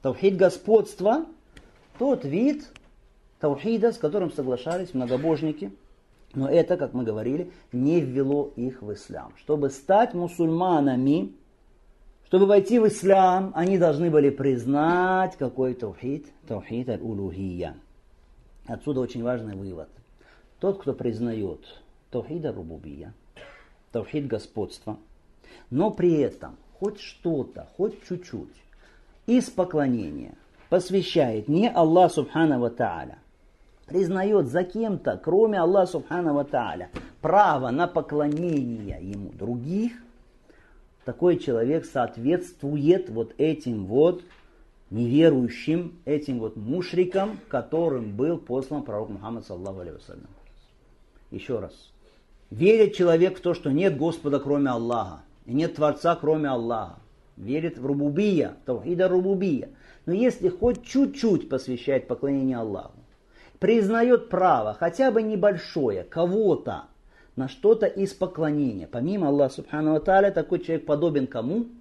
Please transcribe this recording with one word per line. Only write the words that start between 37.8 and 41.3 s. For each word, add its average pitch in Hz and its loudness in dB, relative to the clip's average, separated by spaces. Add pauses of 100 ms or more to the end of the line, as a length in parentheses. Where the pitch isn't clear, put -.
поклонение 147 -4
ему 98 -10
других, 135 -4 (1120)
такой 165 0